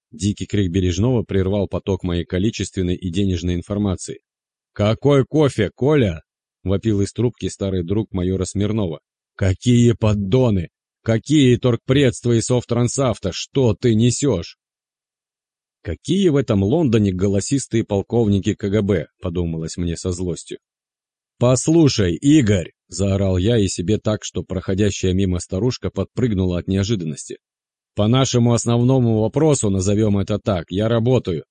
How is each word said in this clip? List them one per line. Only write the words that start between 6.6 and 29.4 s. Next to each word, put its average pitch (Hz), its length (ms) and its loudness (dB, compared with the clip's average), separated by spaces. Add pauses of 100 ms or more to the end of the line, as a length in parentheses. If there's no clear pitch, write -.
вопил 101 400 0
из 98 100 -4
трубки 113 360 -4
старый 95 360 -4
друг 101 280 -4
майора 92 320 -2
Смирнова. 98 560 -4 (360)
«Какие 120 560 2
поддоны! 104 760 0 (340)
Какие 123 540 2
торгпредства 120 760 0
и 117 80 2
Совтрансавто! 120 920 -2
Что 120 420 0
ты 117 200 0
несешь?» 117 600 0 (1300)
«Какие 175 480 -2
в 139 60 2
этом 110 260 2
Лондоне 107 500 2
голосистые 101 720 -2
полковники 101 720 0
К 101 160 -6
Г 107 100 2
Б», 95 280 0 (120)
подумалось 82 560 -4
мне 85 200 -4
со 92 160 -4
злостью. 87 460 -8 (800)
«Послушай, 123 760 4
Игорь!» 110 580 2 (220)
заорал 98 420 0
я 110 220 2
и 98 100 2
себе 90 300 -2
так, 107 260 -4
что - 180 -8
проходящая 95 720 -2
мимо 92 260 0
старушка 98 520 -4
подпрыгнула 92 680 -2
от - 100 -8
неожиданности. 95 720 -4 (560)
«По 104 140 0
нашему 120 460 2
основному 120 640 2
вопросу, 131 500 2